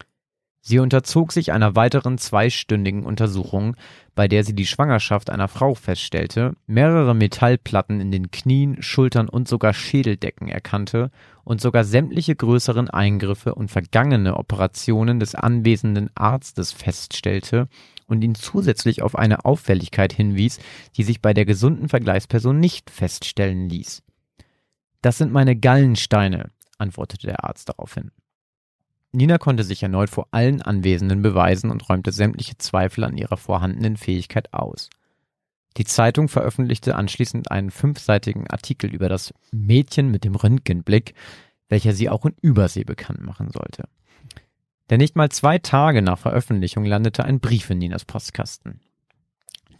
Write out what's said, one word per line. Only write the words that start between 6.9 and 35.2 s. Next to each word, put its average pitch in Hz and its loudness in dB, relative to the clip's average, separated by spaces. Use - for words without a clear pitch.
Metallplatten 107 0
in 95 -4
den 92 -2
Knien, 135 0
Schultern 120 2
und 120 -2
sogar 110 2
Schädeldecken - -2
erkannte 117 -4
und 110 -4
sogar 120 2
sämtliche 147 0
größeren 120 0
Eingriffe 101 0
und 104 -6
vergangene 107 2
Operationen 110 0
des 107 -4
anwesenden 110 2
Arztes 107 -2
feststellte - -4
und 110 0
ihn 113 2
zusätzlich 127 -2
auf - -2
eine 107 2
Auffälligkeit 95 0
hinwies, 104 0
die 107 -2
sich 110 -2
bei 107 4
der 101 2
gesunden 107 2
Vergleichsperson 120 0
nicht - 0
feststellen 92 -4
ließ. - -10
„Das 123 2
sind 151 0
meine 131 4
Gallensteine“, 113 2
antwortete 98 -8
der - -6
Arzt - -10
daraufhin. - -12
Nina 151 4
konnte 120 0
sich 92 -6
erneut 98 0
vor - -6
allen 123 2
Anwesenden 95 2
beweisen 95 2
und - -6
räumte 92 0
sämtliche - -2
Zweifel 95 -2
an - -4
ihrer - -6
vorhandenen 95 -2
Fähigkeit - -6
aus. - -8